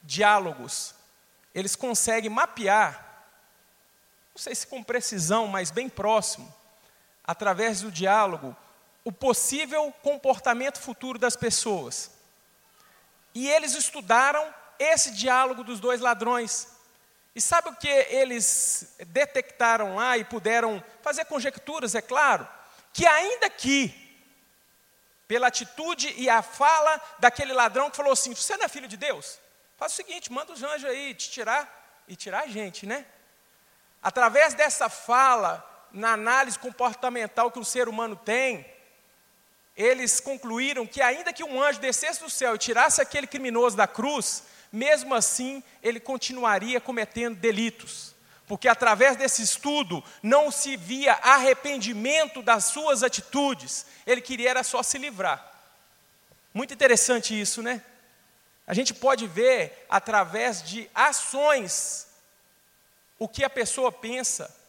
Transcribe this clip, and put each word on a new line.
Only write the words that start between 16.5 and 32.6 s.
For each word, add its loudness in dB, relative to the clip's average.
E -12
sabe 2
o -20
que -6
eles 0
detectaram 0
lá 0
e -4
puderam -2
fazer -4
conjecturas, -6
é -2
claro? 2
Que 2
ainda 4
que, 0
pela 2
atitude -4
e 0
a 6
fala 2
daquele 2
ladrão 2
que -14
falou 2
assim, 0
"Você -6
não -2
é -6
filho -12
de -16
Deus? -8
Faz -8
o -6
seguinte, -12
manda -10
os -14
anjos -8
aí -8
te -12
tirar -6
e -18
tirar -6
a -8
gente, -12